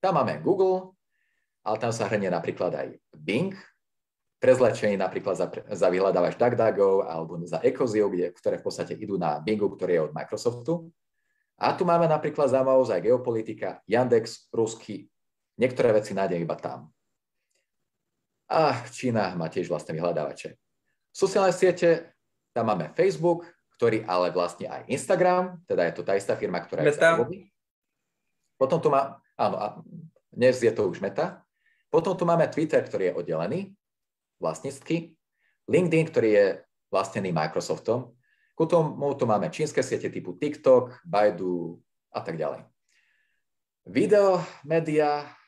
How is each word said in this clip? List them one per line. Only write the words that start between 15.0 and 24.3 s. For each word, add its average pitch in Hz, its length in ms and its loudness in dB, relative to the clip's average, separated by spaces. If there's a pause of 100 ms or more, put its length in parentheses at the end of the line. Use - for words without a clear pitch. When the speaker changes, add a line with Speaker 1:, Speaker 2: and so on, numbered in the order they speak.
Speaker 1:
Niektoré 123 340 2
veci 104 220 0
nájdem 87 260 -2
iba 80 140 -4
tam. - 340 -12 (1600)
A 139 380 2
Čína 107 480 -2
má 82 100 -4
tiež 82 220 -6
vlastné 85 260 -6
vyhľadávače. 80 640 -4 (540)
Sociálne 190 400 2
siete, 175 640 2 (400)
tam 117 160 0
máme 95 240 -2
Facebook, 170 480 0 (320)
ktorý 110 320 0
ale 90 240 2